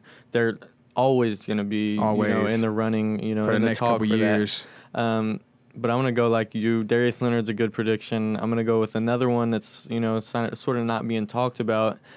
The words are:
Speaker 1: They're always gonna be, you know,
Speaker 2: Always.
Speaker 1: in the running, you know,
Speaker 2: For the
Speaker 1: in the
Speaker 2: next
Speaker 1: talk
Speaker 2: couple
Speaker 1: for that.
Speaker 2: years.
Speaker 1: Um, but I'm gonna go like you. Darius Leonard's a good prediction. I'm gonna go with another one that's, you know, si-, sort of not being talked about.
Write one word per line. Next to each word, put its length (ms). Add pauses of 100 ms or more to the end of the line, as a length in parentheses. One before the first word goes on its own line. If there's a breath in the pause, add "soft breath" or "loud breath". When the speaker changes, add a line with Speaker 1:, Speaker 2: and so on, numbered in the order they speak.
(320 loud breath)
Speaker 1:
They're 260 (380)
always 500
gonna 180
be, 300
you 60
know, 80
Speaker 2:
Always. 440
Speaker 1:
in 80
the 120
running, 520
you 120
know, 100
Speaker 2:
For 60
the 60
Speaker 1:
in 40
the 60
Speaker 2:
next 120
Speaker 1:
talk 160
Speaker 2:
couple 120
Speaker 1:
for 100
that. 20
Speaker 2:
years. 460 (300 loud breath)
Speaker 1:
Um, 440 (360)
but 140
I'm 100
gonna 120
go 160
like 280
you. 280
Darius 380
Leonard's 280
a 40
good 180
prediction. 640
I'm 120
gonna 140
go 160
with 160
another 340
one 220
that's, 380
you 100
know, 200
si-, 360
sort 220
of 80
not 220
being 200
talked 320
about. 400 (180 loud breath)